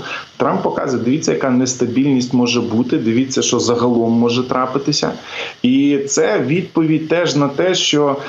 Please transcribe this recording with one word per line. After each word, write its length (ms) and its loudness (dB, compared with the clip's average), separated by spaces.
Трамп 240 0
показує, 420 -2
дивіться, 300 0
яка 160 -2
нестабільність 840 0
може 280 2
бути, 360 0
дивіться, 440 0
що 180 0
загалом 520 2
може 320 2
трапитися. 680 -2
І 360 4
це 320 0
відповідь 680 0
теж 280 0
на 120 2
те, 280 0
що 400 2